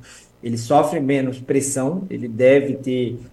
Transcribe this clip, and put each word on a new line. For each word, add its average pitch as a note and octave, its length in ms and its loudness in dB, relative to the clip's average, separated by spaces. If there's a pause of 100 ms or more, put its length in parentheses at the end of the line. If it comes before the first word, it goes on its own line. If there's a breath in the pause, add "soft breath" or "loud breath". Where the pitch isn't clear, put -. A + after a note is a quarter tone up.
(420 loud breath)
ele A#2 160 -4
sofre D#3 420 2
menos C3 400 -2
pressão, C3+ 680 -2
ele A#2+ 180 -8
deve C3 500 4
ter B2 420 -4 (140)